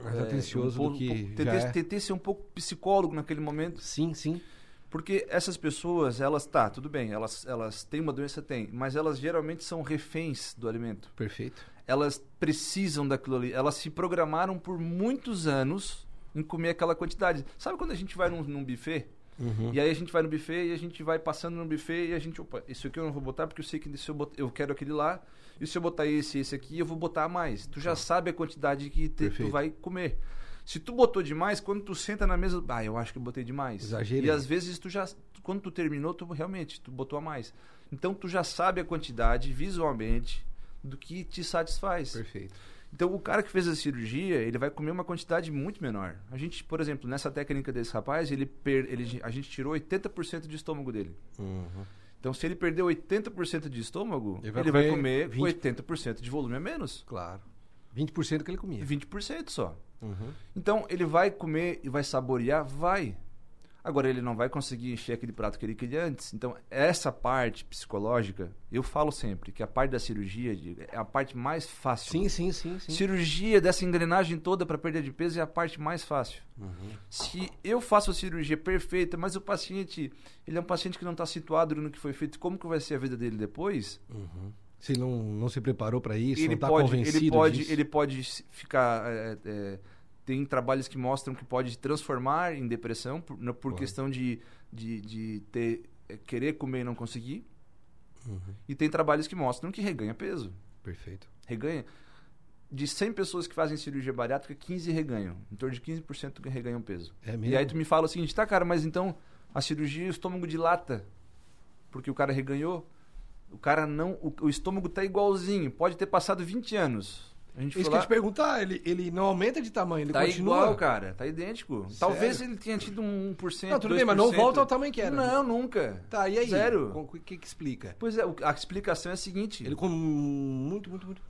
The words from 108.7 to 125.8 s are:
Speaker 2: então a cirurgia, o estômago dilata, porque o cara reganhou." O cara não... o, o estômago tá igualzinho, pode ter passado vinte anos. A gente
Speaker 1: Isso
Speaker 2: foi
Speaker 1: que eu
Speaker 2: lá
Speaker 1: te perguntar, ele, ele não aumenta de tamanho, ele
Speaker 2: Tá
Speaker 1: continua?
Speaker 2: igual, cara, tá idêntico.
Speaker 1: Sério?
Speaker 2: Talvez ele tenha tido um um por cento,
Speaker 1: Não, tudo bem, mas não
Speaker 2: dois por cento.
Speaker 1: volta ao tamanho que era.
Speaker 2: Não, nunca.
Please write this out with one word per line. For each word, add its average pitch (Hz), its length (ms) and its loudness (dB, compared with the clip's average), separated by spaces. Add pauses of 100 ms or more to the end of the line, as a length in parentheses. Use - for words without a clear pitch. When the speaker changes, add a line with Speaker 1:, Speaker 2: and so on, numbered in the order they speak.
Speaker 2:
então 180 280 0 (400)
a - 60 0
cirurgia, 151 460 -2
o 185 40 -2
estômago 180 360 -4
dilata, 165 580 2 (880)
porque 131 200 -6
o 143 40 -2
cara 139 180 4
reganhou." 139 560 -2 (640)
O 107 60 -14
cara 151 260 4
não... 151 280 0 (100)
o, 151 100 0 (100)
o 156 60 6
estômago 185 400 0
tá 190 160 -2
igualzinho, 196 680 4
pode 175 240 2
ter 185 100 0
passado 185 380 2
vinte 214 320 -4
anos. 123 580 0 (220)
A 127 40 -6
gente 139 120 -2
Speaker 1:
Isso 185 80 0
Speaker 2:
foi - 20 4
Speaker 1:
que 156 60 4
eu 151 100 8
Speaker 2:
lá - 20 4
Speaker 1:
te 180 80 0
perguntar, 233 540 4
ele, 185 220 -2
ele 175 260 0
não 185 140 2
aumenta 196 360 4
de 226 120 -4
tamanho, 170 320 2
ele 147 80 0
Speaker 2:
Tá 143 120 6
Speaker 1:
continua? 180 320 4
Speaker 2:
igual, 220 200 8
cara, 104 380 2
tá 127 120 -4
idêntico. 165 560 -4
Speaker 1:
Sério? 95 160 -8
Speaker 2:
Talvez 196 420 4
ele 247 160 -6
tenha 214 220 -2
tido 208 240 -6
um 196 280 -2
um 185 40 -4
por 180 180 -4
cento, 190 200 -2
Speaker 1:
Não, 285 80 4
tudo 220 160 4
bem, 254 80 8
mas 208 120 6
não 202 100 10
Speaker 2:
dois 214 100 6
por - 0 -
cento. 214 80 10
Speaker 1:
volta 262 160 8
ao 269 60 8
tamanho 269 260 2
que - 80 -2
era. 196 100 2
Speaker 2:
Não, 269 320 4
nunca. 226 640 2